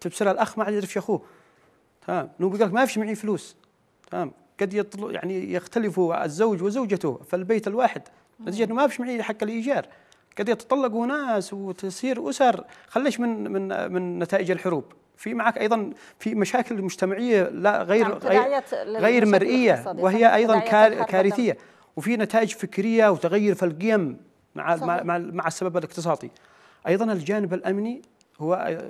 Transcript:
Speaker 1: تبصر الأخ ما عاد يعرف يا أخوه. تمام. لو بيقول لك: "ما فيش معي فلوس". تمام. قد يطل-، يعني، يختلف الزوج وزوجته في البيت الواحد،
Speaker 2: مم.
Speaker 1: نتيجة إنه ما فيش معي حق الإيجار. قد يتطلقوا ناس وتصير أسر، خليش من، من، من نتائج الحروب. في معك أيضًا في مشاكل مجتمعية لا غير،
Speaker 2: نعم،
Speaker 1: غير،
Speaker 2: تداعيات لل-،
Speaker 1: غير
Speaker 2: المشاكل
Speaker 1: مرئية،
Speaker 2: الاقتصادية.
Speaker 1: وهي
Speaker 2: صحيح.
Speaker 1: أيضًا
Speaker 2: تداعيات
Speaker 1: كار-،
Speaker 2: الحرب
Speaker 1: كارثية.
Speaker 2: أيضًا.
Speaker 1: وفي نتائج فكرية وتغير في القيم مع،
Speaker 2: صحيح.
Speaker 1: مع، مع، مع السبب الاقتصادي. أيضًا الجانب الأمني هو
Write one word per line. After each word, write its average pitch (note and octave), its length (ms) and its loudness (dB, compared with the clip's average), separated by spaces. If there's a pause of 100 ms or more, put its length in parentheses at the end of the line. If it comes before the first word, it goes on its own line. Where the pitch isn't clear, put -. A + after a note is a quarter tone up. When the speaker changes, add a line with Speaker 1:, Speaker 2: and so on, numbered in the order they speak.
Speaker 1:
تبصر G3 300 -2
الأخ - 260 0
ما G#3+ 60 0
عاد G#3 100 -4
يعرف G3+ 220 -4
يا G3 60 -4
أخوه. G3+ 200 -2 (840)
تمام. F3 220 -4 (100)
لو F#3 100 0
بيقول G3+ 180 0
لك: F3 60 -4
"ما B3 120 2
فيش B3+ 120 -2
معي G#3+ 180 -4
فلوس". G#3 400 -6 (560)
تمام. F3 200 -6 (300)
قد G3 120 -2
يطل-، G3+ 380 -6
يعني، F#3 420 -6
يختلف G3 460 -2
الزوج F3 640 0
وزوجته G3+ 560 -2 (100)
في - 60 -4
البيت G#3 320 -2
الواحد، G#3+ 340 0 (380)
Speaker 2:
مم. A3 100 -10
Speaker 1:
نتيجة G#3 140 -2
إنه A3 120 -2
ما C#4+ 120 4
فيش - 120 -4
معي B3 240 -4
حق G#3+ 200 -6
الإيجار. A3+ 420 -2 (540)
قد G#3 100 -2
يتطلقوا A#3+ 560 0
ناس B3 480 -2
وتصير G3 760 -6
أسر، C4 340 2 (240)
خليش A#3 320 0
من، G#3+ 320 -4
من، F#3+ 400 -4
من F3+ 280 -4
نتائج F3+ 320 0
الحروب. E3+ 320 -2 (340)
في - 160 -8
معك A3+ 240 0
أيضًا G#3+ 320 0 (300)
في A3 160 -4
مشاكل A3 460 0
مجتمعية F#3+ 600 0
لا F#3+ 400 0
غير، G3+ 200 2
Speaker 2:
نعم، G#3+ 80 0
Speaker 1:
غير، - 80 -6
Speaker 2:
تداعيات C4 540 2
لل-، G3+ 240 -6
Speaker 1:
غير A3+ 260 4
Speaker 2:
المشاكل G3 220 6
Speaker 1:
مرئية، B3 260 4
Speaker 2:
الاقتصادية. E3 320 -2
Speaker 1:
وهي F#3+ 160 4
Speaker 2:
صحيح. A#3 140 8
Speaker 1:
أيضًا A3 200 4
Speaker 2:
تداعيات A3 180 2
Speaker 1:
كار-، G#3+ 200 8
Speaker 2:
الحرب A3+ 160 -2
Speaker 1:
كارثية. G3 440 2
Speaker 2:
أيضًا. - 120 -6 (320)
Speaker 1:
وفي G#3+ 220 -2
نتائج A3 360 2
فكرية A3 560 2
وتغير F#3+ 460 2
في F#3+ 100 -2
القيم F3 520 0 (380)
مع، D3 200 0
Speaker 2:
صحيح. D#3+ 120 -4
Speaker 1:
مع، F3 160 0
مع، E3+ 140 -2
مع E3+ 300 -4
السبب F3 300 -2
الاقتصادي. D#3+ 540 -4 (560)
أيضًا G#3 260 2
الجانب F#3 400 -2
الأمني G3+ 480 -4 (380)
هو E3 400 -2 (100)